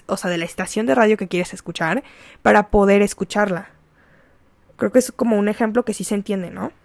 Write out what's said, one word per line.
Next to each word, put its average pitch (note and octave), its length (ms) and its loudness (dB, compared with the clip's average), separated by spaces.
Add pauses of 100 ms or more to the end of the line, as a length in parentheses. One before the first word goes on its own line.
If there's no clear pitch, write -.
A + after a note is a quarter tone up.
o F#3+ 100 -4
sea, F#3 140 -4
de F3 60 -2
la E3 80 -4
estación F#3+ 420 -6
de C4 80 2
radio G#3+ 220 4
que G3 100 -6
quieres F3+ 260 -4
escuchar E3+ 500 -4 (380)
para G#3+ 280 4
poder G3+ 320 4
escucharla. G3+ 680 -2 (1080)
Creo G#3 140 -2
que B3+ 80 4
es B3 120 0
como A3+ 260 0
un G3+ 120 2
ejemplo A3 340 0
que G#3+ 100 -4
sí G3+ 100 -8
se G#3 120 -4
entiende, G3 340 -4
¿no? A3 220 -10 (140)